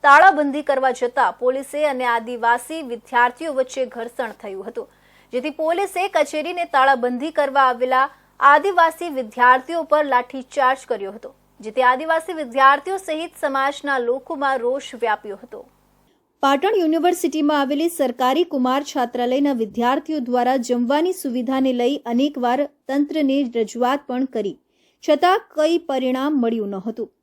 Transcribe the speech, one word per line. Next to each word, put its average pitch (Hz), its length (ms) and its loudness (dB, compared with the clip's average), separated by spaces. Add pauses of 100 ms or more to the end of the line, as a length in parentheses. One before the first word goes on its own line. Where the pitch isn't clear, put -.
તાળાબંધી 294 600 6
કરવા 262 300 2
જતા 240 420 0
પોલીસે 269 500 -2
અને 254 200 -2
આદિવાસી 240 760 -2
વિદ્યાર્થીઓ 247 720 -2
વચ્ચે 254 320 -4
ઘર્ષણ 233 500 -10
થયું 190 300 -12
હતું, 233 240 -12 (420)
જેથી 262 220 -6
પોલીસે 359 560 -2
કચેરીને 330 580 -4
તાળાબંધી 262 640 0
કરવા 277 360 2
આવેલા 254 340 2 (380)
આદિવાસી 330 720 4
વિદ્યાર્થીઓ 254 760 2
પર 302 200 2
લાઠીચાર્જ 262 800 -2
કર્યો 196 280 -6
હતો, - 180 -18 (280)
જેથી 220 320 0
આદિવાસી 320 500 -2
વિદ્યાર્થીઓ 277 580 2
સહિત 320 400 -8
સમાજના 269 600 -2
લોકોમાં 269 580 -4
રોષ 262 360 -6
વ્યાપ્યો 214 440 -4
હતો. - 240 -18 (760)
પાટણ 285 340 2
યુનિવર્સિટીમાં 311 840 0
આવેલી 294 320 -2
સરકારી 262 520 0
કુમાર 262 400 0
છાત્રાલયના 254 680 -2
વિદ્યાર્થીઓ 240 680 -2
દ્વારા 247 400 0
જમવાની 247 540 0
સુવિધાને 262 580 -2
લઈ 247 220 0 (120)
અનેકવાર 247 500 0 (280)
તંત્રને 285 540 0 (160)
રજૂઆત 240 520 0
પણ 254 200 -4
કરી, 208 260 -6 (520)
છતાં 349 440 2
કંઈ 320 360 0
પરિણામ 262 520 0
મળ્યું 226 400 -2
ન 190 80 -10
હતું. 220 240 -8 (140)